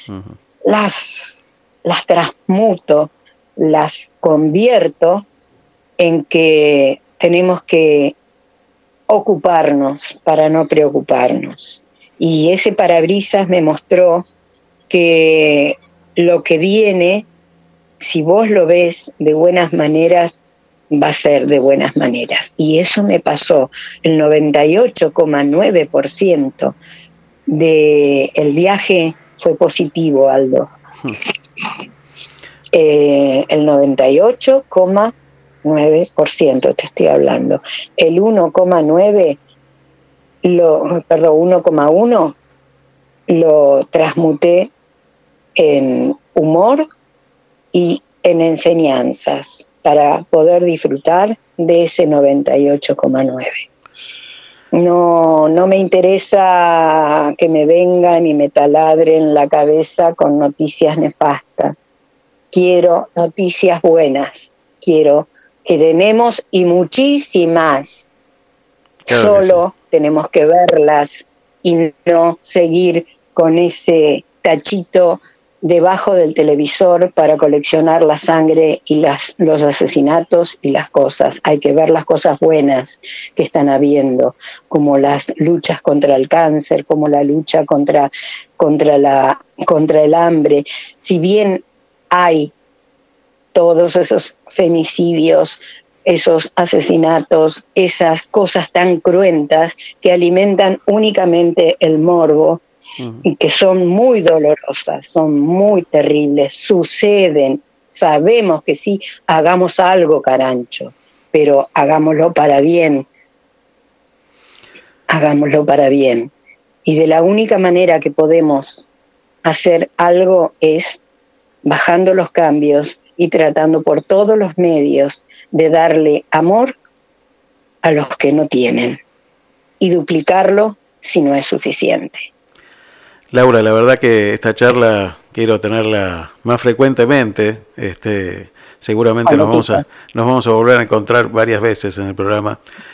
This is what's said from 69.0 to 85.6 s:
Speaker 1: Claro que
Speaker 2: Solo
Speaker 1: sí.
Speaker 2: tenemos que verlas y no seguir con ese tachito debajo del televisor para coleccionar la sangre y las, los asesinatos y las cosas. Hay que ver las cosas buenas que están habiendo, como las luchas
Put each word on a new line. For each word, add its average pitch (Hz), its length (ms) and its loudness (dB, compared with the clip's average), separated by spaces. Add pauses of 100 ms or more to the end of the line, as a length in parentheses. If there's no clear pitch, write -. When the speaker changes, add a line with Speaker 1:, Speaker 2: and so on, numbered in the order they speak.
Speaker 1:
Claro 208 360 2
que 190 60 2
Speaker 2:
Solo 180 280 2
Speaker 1:
sí. - 160 -20
Speaker 2:
tenemos 156 380 0
que 151 180 2
verlas 151 800 2 (360)
y 165 300 0 (120)
no 170 360 0
seguir 170 640 0 (280)
con 165 240 2
ese 165 640 0 (180)
tachito 170 800 0 (400)
debajo 185 540 0
del 160 200 0
televisor 165 800 0
para 156 240 2
coleccionar 156 640 0
la 151 140 2
sangre 160 680 0
y 151 120 -2
las, 147 420 -2
los 156 240 0
asesinatos 156 1000 0
y 139 80 -2
las 139 180 -4
cosas. 139 540 -2
Hay 151 160 0
que 143 140 0
ver 160 180 2
las 160 140 0
cosas 151 340 0
buenas 143 600 0 (360)
que - 80 -2
están 143 260 -2
habiendo, 135 680 0 (320)
como 143 300 0
las 143 380 -2
luchas 160 460 -2